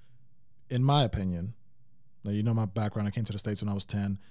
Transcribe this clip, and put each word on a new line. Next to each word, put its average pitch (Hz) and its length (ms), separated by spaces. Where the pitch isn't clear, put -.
in 120 140
my 143 200
opinion, 95 500
now, 101 60
you 104 120
know 113 100
my 113 120
background, 104 420
I 101 40
came 117 120
to 104 80
the 101 80
States 104 220
when 104 80
I 101 40
was 98 120
ten. 101 340